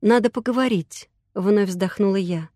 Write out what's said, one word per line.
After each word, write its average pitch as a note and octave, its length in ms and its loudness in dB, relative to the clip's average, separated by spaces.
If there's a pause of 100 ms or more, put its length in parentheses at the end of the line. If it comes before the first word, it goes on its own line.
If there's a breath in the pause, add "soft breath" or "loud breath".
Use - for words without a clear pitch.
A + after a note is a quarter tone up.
"Надо A#3 280 4
поговорить", — A#3+ 800 -4 (240)
вновь G3+ 360 2
вздохнула F#3+ 480 -2
я. F3 380 -4